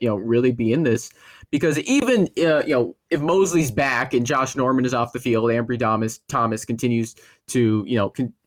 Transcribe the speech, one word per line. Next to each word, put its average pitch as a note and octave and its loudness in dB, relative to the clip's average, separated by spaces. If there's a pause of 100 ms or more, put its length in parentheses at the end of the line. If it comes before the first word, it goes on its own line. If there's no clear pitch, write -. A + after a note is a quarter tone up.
you A#2 -2
know, G#2 0
really A#2 0
be A#2 0
in D#3+ 2
this. A2+ -2 (420)
Because D3 0
even, B3 2 (100)
uh, D#3 2
you D3 0
know, A#2 0 (140)
if D#3 0
Mosley's E3 2
back C3 -2
and A#2+ 0
Josh C3 -2
Norman C3 2
is B2 -2
off A#2 -2
the A#2+ -8
field, A#2 2
Ambry A#2 -2
Thomas, A2 0 (100)
Thomas A2+ -2
continues A#2 -2 (320)
to, A2 2
you A#2+ -2
know, G2+ 0
con-, B2+ -6 (140)